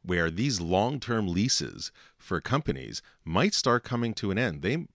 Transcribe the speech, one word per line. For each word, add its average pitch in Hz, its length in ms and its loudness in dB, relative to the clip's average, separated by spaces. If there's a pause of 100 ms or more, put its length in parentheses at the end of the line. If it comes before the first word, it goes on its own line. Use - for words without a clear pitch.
where 85 280 2
these 107 300 0
long-term 107 680 0
leases 87 640 0 (260)
for 85 220 -4
companies 67 640 -4 (220)
might 110 300 2
start 120 300 2
coming 117 300 -2
to 98 180 -2
an 95 60 0
end. 87 240 -2
They, 117 160 0 (160)